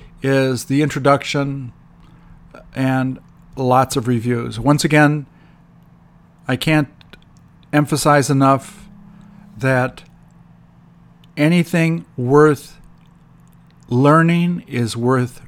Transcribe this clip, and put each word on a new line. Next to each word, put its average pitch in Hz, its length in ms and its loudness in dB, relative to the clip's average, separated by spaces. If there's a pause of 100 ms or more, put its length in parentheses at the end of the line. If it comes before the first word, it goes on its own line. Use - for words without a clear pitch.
(240)
is 135 420 -2
the 135 160 -2
introduction 139 920 -2 (1040)
and 131 440 -4 (360)
lots 127 400 0
of 120 120 -4
reviews. 120 520 -4
Once 139 240 2
again, 151 440 2 (1200)
I 131 80 -2
can't 151 340 0 (840)
emphasize 147 580 2
enough 135 580 0 (680)
that 131 460 -2 (1300)
anything 165 680 0 (120)
worth 143 640 2 (1080)
learning 165 800 2
is 117 280 -6
worth 123 520 -2